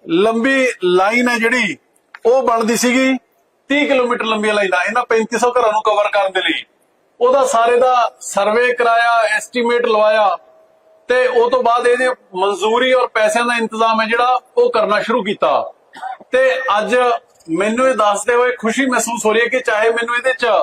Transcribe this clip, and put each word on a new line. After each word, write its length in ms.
ਲੰਬੀ 580
ਲਾਈਨ 460
ਹੈ 80
ਜਿਹੜੀ, 400
ਉਹ 180
ਬਣਦੀ 340
ਸੀਗੀ, 400
ਤੀਹ 180
ਕਿਲੋਮੀਟਰ 380
ਲੰਬੀਆਂ 280
ਲਾਈਨਾਂ, 320
ਇਹਨਾਂ 200
ਪੈਂਤੀ 340
ਸੌ 120
ਘਰਾਂ 200
ਨੂੰ 100
ਕਵਰ 280
ਕਰਨ 220
ਦੇ 100
ਲਈ। 220
ਉਹਦਾ 240
ਸਾਰੇ 340
ਦਾ 420
ਸਰਵੇ 520
ਕਰਾਇਆ, 500
ਐਸਟੀਮੇਟ 500
ਲਵਾਇਆ 520
ਤੇ 200
ਉਹ 240
ਤੋਂ 120
ਬਾਅਦ 240
ਇਹਦੇ 220
ਮਨਜ਼ੂਰੀ 840
ਔਰ 140
ਪੈਸਿਆਂ 380
ਦਾ 120
ਇੰਤਜ਼ਾਮ 440
ਹੈ 40
ਜਿਹੜਾ, 340
ਉਹ 140
ਕਰਨਾ 300
ਸ਼ੁਰੂ 220
ਕੀਤਾ। 480
ਤੇ 300
ਅੱਜ 180
ਮੈਨੂੰ 380
ਇਹ 60
ਦੱਸਦੇ 420
ਹੋਏ 160
ਖੁਸ਼ੀ 340
ਮਹਿਸੂਸ 400
ਹੋ 80
ਰਹੀ 80
ਹੈ 60
ਕਿ 120
ਚਾਹੇ 300
ਮੈਨੂੰ 280
ਇਹਦੇ 160
ਚ 120